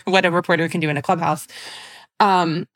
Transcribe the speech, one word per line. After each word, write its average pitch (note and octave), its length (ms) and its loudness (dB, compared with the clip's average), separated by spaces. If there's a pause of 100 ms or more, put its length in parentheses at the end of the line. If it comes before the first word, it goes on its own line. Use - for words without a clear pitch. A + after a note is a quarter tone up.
what F#3 220 2
a F3 40 2
reporter E3+ 380 0
can F3+ 120 -4
do D#3 100 -2
in C#3+ 80 -2
a C3+ 40 -6
clubhouse. D#3+ 460 -2 (720)
Um, F3+ 560 2